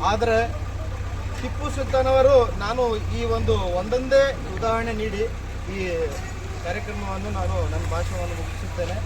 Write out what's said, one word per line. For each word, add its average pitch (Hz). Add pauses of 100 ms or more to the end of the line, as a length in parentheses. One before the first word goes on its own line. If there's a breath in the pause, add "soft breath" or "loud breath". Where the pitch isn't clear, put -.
ಆದರೆ 220 (920)
ಟಿಪ್ಪು 277
ಸುಲ್ತಾನ್ 262
ಅವರು, 262
ನಾನು 226
ಈ -
ಒಂದು 226
ಒಂದೊಂದೇ 240 (220)
ಉದಾಹರಣೆ 226
ನೀಡಿ 214 (560)
ಈ 185 (760)
ಕಾರ್ಯಕ್ರಮವನ್ನು 202
ನಾನು 185
ನನ್ನ -
ಭಾಷಣವನ್ನು 165
ಮುಗಿಸುತ್ತೇನೆ. -